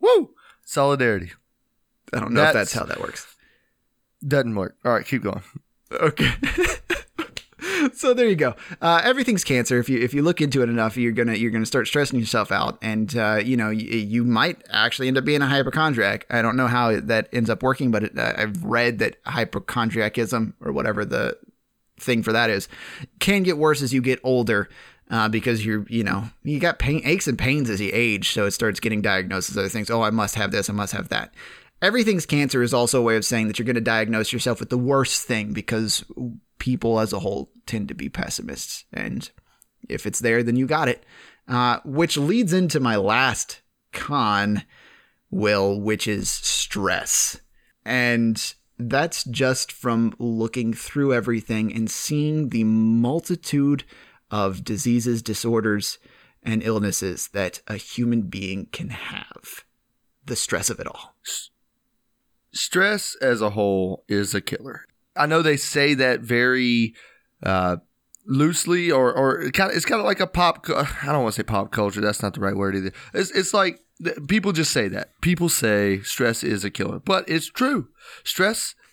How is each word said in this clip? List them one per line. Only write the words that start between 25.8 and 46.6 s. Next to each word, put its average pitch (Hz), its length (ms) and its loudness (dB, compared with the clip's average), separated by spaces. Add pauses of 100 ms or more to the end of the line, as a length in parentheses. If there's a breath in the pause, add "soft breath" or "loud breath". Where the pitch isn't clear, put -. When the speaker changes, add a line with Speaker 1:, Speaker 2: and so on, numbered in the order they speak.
Speaker 2:
you 117 140 -2
know, 101 220 0 (180)
you 151 160 -2
got 165 220 0
pain, 143 240 0
aches 170 240 0
and 123 100 -2
pains 131 320 0
as 101 100 -2
you 101 120 -2
age, 107 400 0
so 107 140 0
it 101 60 0
starts 107 280 0
getting 107 220 0
diagnosed 95 480 0
as 104 60 -6
other 98 120 0
things. 104 200 -4
"Oh, 113 140 2
I 107 80 2
must 107 240 0
have 104 160 -2
this, 101 180 0
I 107 40 -4
must 104 220 -4
have - 160 -6
that." - 220 -4 (480 loud breath)
Everything's 208 460 2
cancer 143 360 2
is 120 120 0
also 120 260 4
a 120 40 2
way 113 120 4
of 107 80 0
saying 113 240 0
that 107 100 -4
you're 113 80 -2
gonna 120 140 0
diagnose 110 520 0
yourself 120 280 -2
with 117 100 -8
the 123 80 0
worst 131 460 0
thing 110 280 -2
because 110 520 -2 (540)
people 117 420 0
as 107 120 0
a 98 80 -4
whole 95 300 -4 (160)
tend 107 220 -4
to - 60 -10
be 71 140 -8
pessimists. - 840 -8
And - 380 -8 (580)
if - 180 -8
it's 104 140 -6
there, 117 220 2
then 117 140 0
you 131 100 2
got 143 220 0
it. - 160 -4 (420 loud breath)
Uh, 123 380 2
which 151 320 0
leads 170 360 2
into 175 280 2
my 120 160 2
last 110 640 0 (300)
con, 104 720 0 (640 soft breath)
Will, 101 500 2
which 104 280 -2
is 98 200 -2
stress. - 1120 -2 (440)